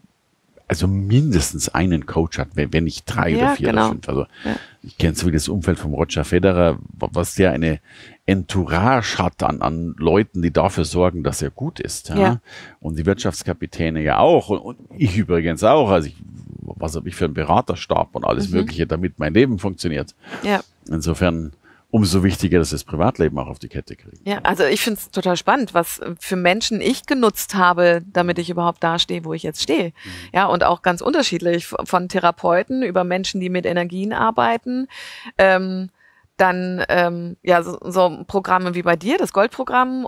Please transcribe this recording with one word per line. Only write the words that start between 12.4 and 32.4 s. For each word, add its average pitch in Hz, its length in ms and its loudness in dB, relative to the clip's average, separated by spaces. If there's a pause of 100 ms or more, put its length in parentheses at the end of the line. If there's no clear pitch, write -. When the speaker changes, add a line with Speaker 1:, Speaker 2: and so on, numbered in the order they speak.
Speaker 1:
Und 78 180 -8
die 80 80 -2
Wirtschaftskapitäne 82 960 -2
ja 71 180 2
auch. 156 280 4
Und, 107 120 -2
und - 180 -14 (180)
ich 98 220 0
übrigens 85 480 0
auch. 131 240 4
Also 87 180 4
ich, 76 80 -14 (460)
was - 340 -8
hab 80 100 -8
ich 87 100 -12
für 92 100 -2
einen 76 80 -2
Beraterstab 82 840 0
und 60 80 -8
alles 98 240 0
Speaker 2:
Mhm. 90 120 0
Speaker 1:
Mögliche, 85 280 -2
damit 85 320 -4
mein 76 140 -2
Leben 117 260 4
funktioniert. 85 560 -6 (280)
Speaker 2:
Ja. 196 180 0 (260)
Speaker 1:
Insofern 80 640 0 (380)
umso 98 340 4
wichtiger, 90 360 4
dass 78 100 2
das 76 160 -6
Privatleben 78 520 0
auch 65 100 -6
auf 67 120 -12
die 69 80 -16
Kette - 300 -12
kriegen. - 260 -20
Speaker 2:
Ja, 202 200 -6
also 190 200 0
ich 151 160 2
find's - 320 -6
total 180 240 0
spannend, 220 380 0
was - 260 -2 (200)
für - 180 -6
Menschen 185 420 0
ich - 260 -2
genutzt 240 500 0
habe, 175 460 4 (120)
damit 175 260 0
ich 170 100 -4
überhaupt 170 320 -2
da 170 160 0
stehe, 175 280 -4
wo 160 80 -8
ich 165 100 -8
jetzt - 180 -6
stehe. 269 260 0
Speaker 1:
Mhm. - 240 -14 (200)
Speaker 2:
Ja, 185 140 4
und 175 180 2
auch 175 200 2
ganz 175 180 0
unterschiedlich, 175 640 0
v-, - 160 -6
von 180 240 0
Therapeuten 180 760 0